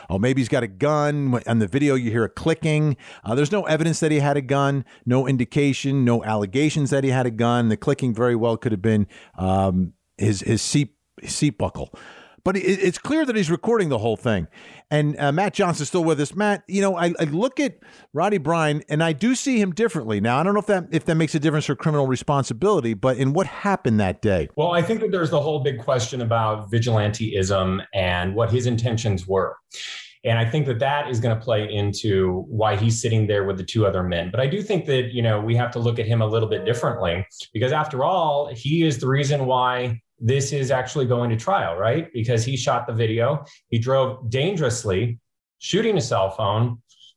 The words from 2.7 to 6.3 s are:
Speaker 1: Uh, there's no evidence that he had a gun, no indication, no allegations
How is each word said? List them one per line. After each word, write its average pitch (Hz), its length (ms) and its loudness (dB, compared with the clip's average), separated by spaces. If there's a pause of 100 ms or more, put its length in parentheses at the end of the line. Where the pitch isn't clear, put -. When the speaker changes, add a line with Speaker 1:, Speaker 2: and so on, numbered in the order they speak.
Speaker 1:
Uh, 110 120 -2
there's 143 160 2
no 196 140 0
evidence 156 340 0
that 156 120 2
he 151 60 2
had 143 180 2
a 143 60 -2
gun, 139 420 0 (220)
no 127 220 2
indication, 139 760 0
no 117 200 4
allegations 113 640 0